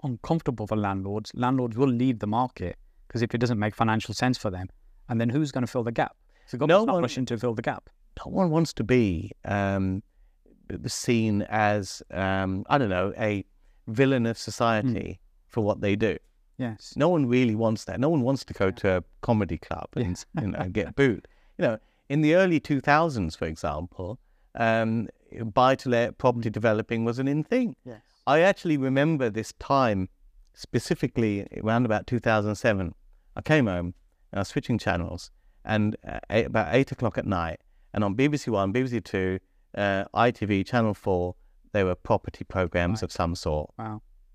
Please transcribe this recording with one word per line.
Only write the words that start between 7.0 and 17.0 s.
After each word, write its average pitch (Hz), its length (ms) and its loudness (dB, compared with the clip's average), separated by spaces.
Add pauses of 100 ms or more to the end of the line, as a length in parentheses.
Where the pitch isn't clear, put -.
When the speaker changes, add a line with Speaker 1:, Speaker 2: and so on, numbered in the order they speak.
Speaker 1:
rushing 127 240 -2
to 120 100 -2
fill 117 160 -2
the 110 80 -4
gap. 117 280 -6 (360)
Speaker 2:
No - 60 -10
one 190 180 2
wants 160 240 2
to 117 100 -4
be, 104 480 2 (140)
um, 98 580 0 (640)
b-, - 100 -8 (120)
seen 110 540 2
as, 104 680 0
um, 95 580 -2
I 143 80 4
don't 120 120 2
know, 92 280 0
a 104 280 -2 (420)
villain 127 380 2
of 113 120 -2
society 113 520 0 (240)
Speaker 1:
Mm. - 60 -16 (280)
Speaker 2:
for 113 160 -2
what 101 180 0
they 104 140 2
do. 104 220 0 (400)
Speaker 1:
Yes. 117 380 -8
Speaker 2:
No 147 140 4